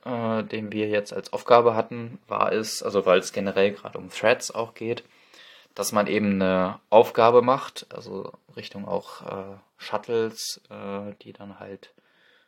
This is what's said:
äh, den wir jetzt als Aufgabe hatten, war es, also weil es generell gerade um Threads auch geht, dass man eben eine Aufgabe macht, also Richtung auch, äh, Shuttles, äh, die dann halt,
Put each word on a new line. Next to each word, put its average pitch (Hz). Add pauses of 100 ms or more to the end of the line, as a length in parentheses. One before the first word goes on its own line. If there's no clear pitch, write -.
äh, 113
den 107
wir 107
jetzt 104
als -
Aufgabe 117
hatten, 117
war 104
es, 110
also 98
weil 92
es -
generell 98
gerade -
um 95
Threads -
auch 113
geht, 113 (720)
dass 101
man 104
eben 101
eine 92 (100)
Aufgabe 117
macht, -
also 98 (220)
Richtung 101
auch, -
äh, 98 (200)
Shuttles, 113
äh, 101
die -
dann 101
halt, 98 (540)